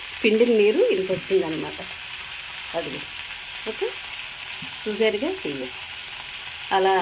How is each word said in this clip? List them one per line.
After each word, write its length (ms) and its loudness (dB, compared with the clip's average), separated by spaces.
పిండిన 300 6
నీరు 200 6
ఇంత 200 0
వచ్చిందనమాట. 640 0
అది 240 -2
ఓకే, 180 -2
చూసారుగా? 460 2
ఇది 160 -4
అలా 260 6